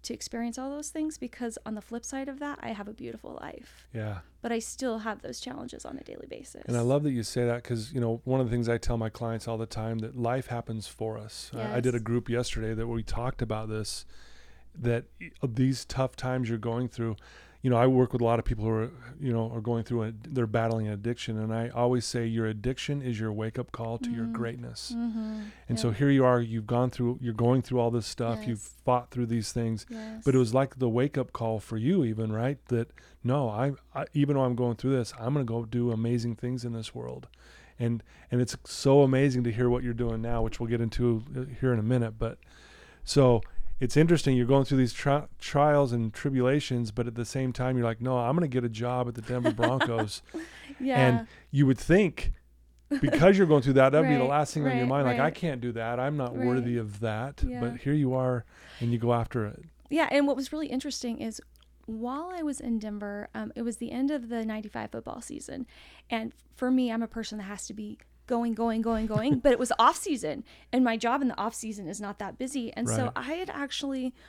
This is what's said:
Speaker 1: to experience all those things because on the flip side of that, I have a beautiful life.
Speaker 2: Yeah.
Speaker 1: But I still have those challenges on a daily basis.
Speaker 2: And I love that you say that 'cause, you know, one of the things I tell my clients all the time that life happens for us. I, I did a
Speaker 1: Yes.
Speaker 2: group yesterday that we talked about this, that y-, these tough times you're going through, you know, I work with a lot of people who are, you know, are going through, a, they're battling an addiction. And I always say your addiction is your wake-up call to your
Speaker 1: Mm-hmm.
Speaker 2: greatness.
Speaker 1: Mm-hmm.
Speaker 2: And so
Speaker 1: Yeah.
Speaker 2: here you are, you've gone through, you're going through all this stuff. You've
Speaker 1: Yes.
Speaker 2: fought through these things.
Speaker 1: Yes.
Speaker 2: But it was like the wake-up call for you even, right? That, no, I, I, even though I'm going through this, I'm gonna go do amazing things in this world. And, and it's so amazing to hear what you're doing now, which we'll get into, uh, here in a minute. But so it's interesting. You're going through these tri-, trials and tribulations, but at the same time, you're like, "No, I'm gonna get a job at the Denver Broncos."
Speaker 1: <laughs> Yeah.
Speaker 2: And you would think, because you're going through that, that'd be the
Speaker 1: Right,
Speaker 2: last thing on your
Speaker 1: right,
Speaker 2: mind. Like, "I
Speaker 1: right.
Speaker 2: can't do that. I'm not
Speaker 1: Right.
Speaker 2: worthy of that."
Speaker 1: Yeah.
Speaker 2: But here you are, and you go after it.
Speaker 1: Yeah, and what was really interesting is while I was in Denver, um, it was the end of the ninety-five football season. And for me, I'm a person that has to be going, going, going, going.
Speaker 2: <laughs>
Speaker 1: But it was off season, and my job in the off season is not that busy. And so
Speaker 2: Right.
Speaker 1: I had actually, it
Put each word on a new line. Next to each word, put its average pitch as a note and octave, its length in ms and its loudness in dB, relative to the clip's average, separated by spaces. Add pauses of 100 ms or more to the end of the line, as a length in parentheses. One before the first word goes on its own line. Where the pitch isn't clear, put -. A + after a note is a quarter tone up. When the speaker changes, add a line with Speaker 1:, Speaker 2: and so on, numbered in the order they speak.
Speaker 1:
to A#3+ 100 -8
experience A#3 420 -8
all C4 140 -8
those D4 180 -10
things D#4 300 -4
because A#3+ 480 -8
on A3 80 -6
the G#3 80 -10
flip A#3 240 -12
side C4+ 240 -8
of C4+ 100 -12
that, C#4+ 220 -8
I A3 80 -8
have G#3 180 -8
a A3 60 -14
beautiful - 480 -12
life. - 500 -16
Speaker 2:
Yeah. G#2+ 280 -6 (200)
Speaker 1:
But A#3+ 100 -6
I A#3 100 -2
still A3+ 400 -6
have G#3+ 200 -8
those - 200 -12
challenges - 440 -12
on - 140 -12
a - 40 -16
daily - 240 -16
basis. - 380 -16
Speaker 2:
And A#2+ 140 -4
I - 20 2
love C3+ 220 2
that D3 80 2
you A#2+ 120 0
say B2 220 0
that A#2+ 180 0
'cause, A2+ 300 -6
you C3 80 -2
know, A#2 240 0
one C3 160 2
of B2+ 60 2
the G#2+ 40 -2
things A#2+ 160 0
I A#2 120 0
tell A#2+ 180 0
my A2 140 -2
clients A2+ 360 -6
all A2+ 120 -4
the A2+ 80 -4
time A2+ 320 -4
that A2+ 180 -8
life B2 300 -2
happens A2+ 400 -6
for A2 320 -6
us. - 360 -14
I, A2 220 -4
I B2 40 2
did B2 140 2
a A#2+ 40 0
Speaker 1:
Yes. A2 60 -4
Speaker 2:
group A#2 260 -2
yesterday A2+ 420 -2
that A2+ 140 -4
we A#2 160 -4
talked B2 400 -2
about G#2+ 260 -4
this, A2 380 -6 (680)
that A#2+ 300 0 (160)
y-, E3+ 80 -12 (180)
these B2+ 380 2
tough - 320 -2
times B2+ 320 -2
you're A2+ 80 -2
going A#2 320 -2
through, A2+ 280 -4 (460)
you C3+ 60 2
know, B2 80 6
I A#2+ 100 8
work B2+ 280 6
with A#2+ 80 2
a - 20 4
lot A#2 140 4
of - 80 -2
people G#2+ 180 0
who A2+ 60 0
are, A2+ 200 0 (300)
you B2+ 140 0
know, A2+ 180 0
are A#2 80 -6
going A#2 240 -2
through, A#2 200 -2
a, A2+ 80 -6
they're A#2+ 340 -2
battling A2+ 400 2
an G#2+ 80 -2
addiction. A2+ 440 -4
And A2 140 -2
I A#2 160 -2
always B2 380 2
say A#2+ 180 -2
your A2+ 220 0
addiction B2 560 -4
is A#2 180 -4
your A2 140 -2
wake-up A2 360 -6
call A#2 280 -6
to A#2+ 120 -6
your A#2 140 -4
Speaker 1:
Mm-hmm. A2+ 80 -4
Speaker 2:
greatness. A#2 640 -8
Speaker 1:
Mm-hmm. A3 440 -4 (280)
Speaker 2:
And A2+ 100 -2
so B2 100 0
Speaker 1:
Yeah. G#2+ 80 0
Speaker 2:
here C#3+ 140 2
you C3 140 6
are, B2 160 6
you've A2+ 260 -4
gone A#2+ 220 2
through, B2 320 -2
you're A#2+ 140 -4
going A#2+ 260 4
through B2 200 -2
all A#2 100 2
this A#2 160 -2
stuff. A#2 400 -4
You've A2 140 -4
Speaker 1:
Yes. - 220 -20
Speaker 2:
fought B2 280 0
through B2 160 -2
these A2+ 260 -2
things. A2+ 380 -2
Speaker 1:
Yes. A3 340 -12
Speaker 2:
But C#3 100 4
it C3 40 8
was A#2 160 4
like C3+ 240 0
the B2+ 100 2
wake-up B2+ 460 0
call A2 260 -2
for - 160 -8
you D3+ 260 2
even, A2 300 0
right? A#2+ 240 0 (120)
That, A#2+ 240 0 (300)
no, B2+ 280 2
I, B2+ 220 0 (220)
I, C#3 200 -4
even C#3+ 220 4
though C3 80 4
I'm B2 120 2
going A#2+ 200 0
through C3+ 160 0
this, B2 260 0
I'm A#2+ 160 -2
gonna C#3+ 100 0
go A#2 220 -4
do A#2+ 260 0
amazing A#2 440 0
things B2 280 -6
in A#2+ 80 -6
this A2+ 220 -8
world. B2 340 -10 (500)
And, A#2 240 0 (280)
and B2 100 2
it's - 240 0
so C#3 380 6
amazing C3 420 4
to A#2+ 80 0
hear B2 160 2
what B2 140 2
you're A#2+ 100 -2
doing A2+ 300 -2
now, A#2 180 2
which A2 200 0
we'll A#2 100 -2
get A#2 100 2
into, A#2 440 2 (120)
uh, B2+ 80 -4 (160)
here C3 140 4
in A2+ 40 2
a G#2+ 40 0
minute. A#2 360 2
But A2+ 200 -4 (640)
so B2+ 380 6 (380)
it's B2+ 160 2
interesting. D3+ 400 6
You're B2 100 4
going C3+ 200 6
through C3+ 100 2
these B2+ 160 4
tri-, C#3+ 340 0 (120)
trials C#3+ 540 4
and A2+ 200 0
tribulations, C3 800 0
but A2+ 160 -2
at A#2 80 -6
the A#2 100 -4
same C3 260 -2
time, B2+ 280 0
you're A#2 80 2
like, A2+ 140 -2
"No, B2+ 180 0
I'm A#2+ 180 2
gonna D3 100 4
get B2+ 160 0
a A#2+ 60 -2
job A#2+ 400 -2
at A#2 60 -8
the A2+ 80 -10
Denver A#2+ 300 0
Broncos." A#2 680 0 (140)
Speaker 1:
<laughs> D#4+ 80 -8 (360)
Yeah. C4 200 0
Speaker 2:
And B2+ 280 4 (240)
you C#3 160 4
would C3 120 4
think, - 540 4 (680)
because G3 360 8
you're F#3+ 100 8
going D3+ 160 8
through C3 120 2
that, C3+ 160 10
that'd D#3+ 180 6
be - 60 6
the C3+ 60 4
Speaker 1:
Right, C3 100 4
Speaker 2:
last D3 240 2
thing D3+ 100 0
on C3+ 80 4
your B2 80 2
Speaker 1:
right, B2 80 2
Speaker 2:
mind. C#3 180 2
Like, A#2+ 120 2
"I C3+ 60 4
Speaker 1:
right. D#3+ 100 2
Speaker 2:
can't C#3 260 -4
do A#2+ 120 -4
that. A#2 280 -2
I'm D3 160 0
not B2 200 -4
Speaker 1:
Right. B2+ 100 0
Speaker 2:
worthy A#2+ 320 2
of G#2 220 -6
that." A2+ 460 -4
Speaker 1:
Yeah. B3 140 -6
Speaker 2:
But A#3+ 180 -4
here C#3 140 -2
you C3+ 220 2
are, B2+ 300 0 (360)
and A#2+ 120 0
you A#2+ 60 0
go A#2 140 2
after A#2 340 0
it. - 180 -12 (260)
Speaker 1:
Yeah, D#4 200 2
and C#4 160 4
what C4+ 100 0
was C4 160 -6
really D4+ 160 -6
interesting B3 520 -6
is A3+ 200 -8 (460)
while B3 480 -8
I E4+ 80 -6
was D4 180 -4
in A#3 180 -2
Denver, G#3 560 -8
um, A3 220 -8
it A#3 60 -6
was A3+ 160 -4
the A#3 140 -8
end C4+ 180 0
of B3 180 -4
the A#3 160 -4
ninety-five G#3+ 460 -8
football - 300 -10
season. - 460 -12 (420)
And A3+ 240 -6 (220)
for B3+ 160 -2
me, B3+ 220 4
I'm A3+ 100 -2
a A3+ 60 -6
person A3 300 -10
that G3 60 -8
has G3+ 220 -10
to G3+ 80 -14
be G#3+ 240 -12 (280)
going, A#3 280 0
going, A3+ 260 0
going, A3 260 0
going. A3+ 320 2
Speaker 2:
<laughs> - 40 -4
Speaker 1:
But C4+ 100 8
it A#3+ 60 6
was A#3+ 200 0
off C#4 180 8
season, G#3 480 -4 (280)
and B3+ 120 4
my A3+ 120 2
job A#3+ 240 0
in C4 80 2
the - 100 -2
off A3+ 160 -2
season G#3 340 -8
is G3+ 120 -8
not G3+ 200 -8
that G3 180 -8
busy. B3+ 340 -6
And A#3+ 160 -2
so A#3+ 160 2
Speaker 2:
Right. - 120 -4
Speaker 1:
I B3+ 180 -4
had F4+ 160 -6
actually, C4+ 560 -4
it B3+ 60 -4 (160)